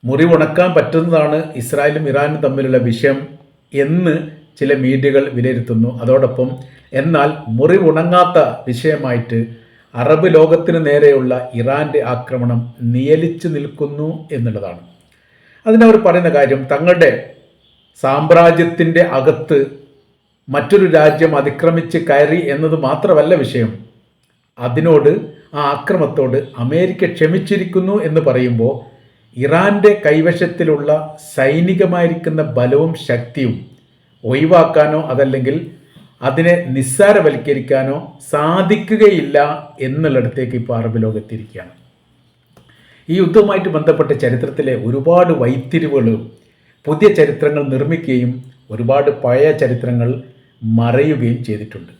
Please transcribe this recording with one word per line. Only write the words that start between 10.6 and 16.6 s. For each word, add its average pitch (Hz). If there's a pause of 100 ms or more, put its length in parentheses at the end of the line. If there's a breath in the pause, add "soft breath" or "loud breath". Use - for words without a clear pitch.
നേരെയുള്ള 143 (280)
ഇറാന്റെ 139 (140)
ആക്രമണം 120 (340)
നിയലിച്ചു 160
നിൽക്കുന്നു 147 (280)
എന്നുള്ളതാണ്. 98 (840 soft breath)
അതിനവർ 226 (100)
പറയുന്ന 170
കാര്യം 135 (120)